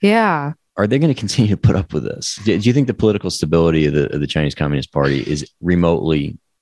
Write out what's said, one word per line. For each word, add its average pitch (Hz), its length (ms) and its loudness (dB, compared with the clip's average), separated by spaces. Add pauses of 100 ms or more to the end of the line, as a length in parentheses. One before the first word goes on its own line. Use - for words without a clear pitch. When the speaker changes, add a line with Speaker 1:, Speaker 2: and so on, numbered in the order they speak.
Speaker 1:
Yeah. 196 520 0 (240)
Speaker 2:
Are 107 100 0
they 120 120 2
gonna 151 140 2
continue 107 380 0
to 95 60 0
put - 180 2
up - 160 -4
with 71 140 -4
this? - 400 -10
Do, 104 120 2
do 104 120 -2
you - 20 2
think 135 160 2
the 123 60 -2
political 101 360 0
stability 82 580 2
of 73 60 0
the, 73 200 0
of 73 80 -2
the 73 60 -4
Chinese 73 280 -2
Communist 73 380 -4
Party 69 300 0
is 73 220 -4 (140)
remotely, 85 800 0 (240)